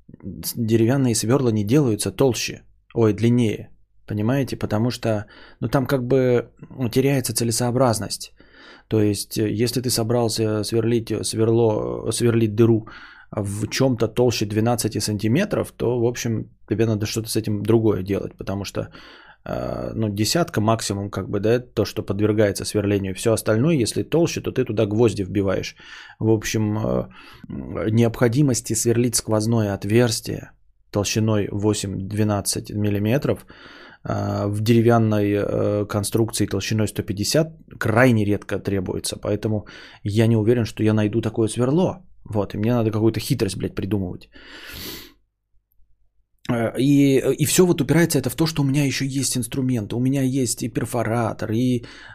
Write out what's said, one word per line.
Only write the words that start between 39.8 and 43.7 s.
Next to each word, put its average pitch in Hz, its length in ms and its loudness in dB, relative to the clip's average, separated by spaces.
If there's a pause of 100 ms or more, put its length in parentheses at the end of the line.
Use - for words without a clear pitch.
я 110 240 2
не 113 80 4
уверен, 110 300 2
что - 180 -4
я 107 100 4
найду 107 280 0
такое 110 260 0
сверло. 131 580 0 (200)
Вот, 104 300 -4
и - 20 -6
мне 110 160 0
надо 110 180 2
какую-то 110 280 2
хитрость, 110 380 -2
блядь, 95 180 -6